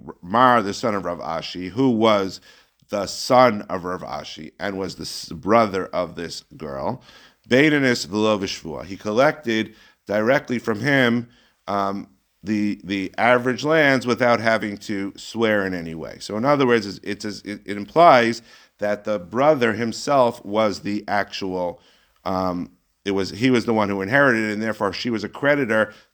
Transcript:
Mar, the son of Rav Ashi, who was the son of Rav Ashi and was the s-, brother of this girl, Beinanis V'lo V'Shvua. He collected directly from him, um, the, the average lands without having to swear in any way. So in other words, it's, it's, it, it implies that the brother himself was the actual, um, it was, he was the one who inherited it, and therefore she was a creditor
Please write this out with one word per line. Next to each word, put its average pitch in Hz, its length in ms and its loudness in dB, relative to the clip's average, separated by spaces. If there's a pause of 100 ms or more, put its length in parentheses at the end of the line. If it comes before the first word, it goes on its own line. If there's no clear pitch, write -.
(200)
Mar, 120 400 6
the 98 140 -2
son 113 200 -2
of 92 120 -4
Rav 87 140 -6
Ashi, 82 500 -8
who 131 180 2
was 107 540 2 (480)
the 101 160 -4
son 123 640 4
of 87 140 -6
Rav 87 180 -8
Ashi 73 580 -12
and 95 180 -6
was 90 180 -6
the 82 80 -12
s-, - 260 -12
brother 95 560 0
of 87 300 -6
this 82 280 -10 (140)
girl, 76 440 -8 (460)
Beinanis 135 580 2
V'lo 107 320 0
V'Shvua. 80 460 -8
He 92 140 -14
collected 113 760 -2 (320)
directly 120 520 0
from 110 220 -4
him, 123 480 2 (380)
um, 98 420 -4 (360)
the, 104 400 -2
the 95 340 -4
average 123 460 2
lands 143 420 2
without 120 320 2
having 110 380 0
to 101 400 -8
swear 107 500 0
in 92 80 -4
any 82 220 -8
way. - 240 -12
So 101 160 -8
in 110 80 -2
other 143 200 2
words, 117 220 4
it's, 98 380 -10
it's, 104 180 -10
it, 104 220 -12
it 101 120 -8
implies 117 640 4 (360)
that 104 240 -4
the 107 160 -4
brother 120 540 2
himself 117 720 0
was 104 360 0
the 104 280 -6
actual, 92 720 -4 (440)
um, 92 460 -4 (340)
it 101 80 -2
was, 95 180 -2
he 117 200 0
was 117 140 2
the 113 100 0
one 104 140 2
who 98 120 -2
inherited 113 500 2
it, - 20 -4
and 104 100 -6
therefore 107 300 -4
she - 180 -8
was 110 140 -4
a 101 40 -6
creditor 120 640 0 (220)